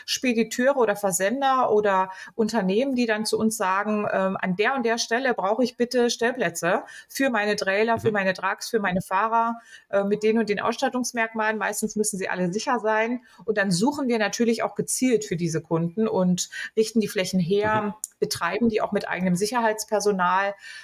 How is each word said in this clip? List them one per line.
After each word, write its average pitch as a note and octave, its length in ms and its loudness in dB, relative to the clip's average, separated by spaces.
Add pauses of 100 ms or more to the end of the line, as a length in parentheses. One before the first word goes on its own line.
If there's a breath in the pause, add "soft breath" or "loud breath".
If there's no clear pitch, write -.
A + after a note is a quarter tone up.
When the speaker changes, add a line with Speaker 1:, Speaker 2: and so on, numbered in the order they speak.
Speaker 1:
Spediteure B3 680 0
oder G#3 220 2
Versender A#3+ 760 0
oder G3 400 2 (240 loud breath)
Unternehmen, A3 600 0
die B3 120 2
dann G#3+ 180 -2
zu - 140 -2
uns A3 180 0
sagen, G#3 540 0
ähm, F#3+ 280 0
"An F#3 180 -2
der A#3 180 2
und B3 100 -2
der A#3 140 2
Stelle B3 340 0
brauche G#3+ 300 0
ich A#3 140 -2
bitte A#3+ 340 2
Stellplätze A3+ 720 0 (240 loud breath)
für C4+ 220 0
meine G#3 260 0
Trailer, A3 440 0
für A#3 100 0
Speaker 2:
Mhm. G#3 40 -2
Speaker 1:
meine F#3+ 200 0
Trucks, F#3+ 360 -4
für A3+ 100 0
meine F#3 220 0
Fahrer, A3+ 560 2 (320 loud breath)
äh, G3+ 140 2
mit G#3 180 0
den A3 160 4
und A3+ 120 0
den G3+ 100 0
Ausstattungsmerkmalen." A3+ 1000 -2
Meistens G#3 380 -4
müssen G#3 220 -2
sie F#3 100 -4
alle F3+ 240 -2
sicher A#3 280 -2
sein. A3 440 0 (220 loud breath)
Und G#3 120 2
dann G3+ 140 2
suchen B3+ 380 2
wir A#3 100 2
natürlich A3 440 0
auch - 120 -4
gezielt A#3+ 480 0
für F3 140 -4
diese D#3+ 240 -2
Kunden E3+ 480 0
und F3+ 400 0 (260 loud breath)
richten A3 240 2
die G3+ 80 0
Flächen F#3 320 -2
her, G#3 420 2
Speaker 2:
Mhm. G#3 120 -4 (260)
Speaker 1:
betreiben G#3 500 0
die G#3+ 120 -2
auch - 100 -4
mit G3+ 160 -2
eigenem F3+ 280 0
Sicherheitspersonal. G3+ 1200 0 (280 loud breath)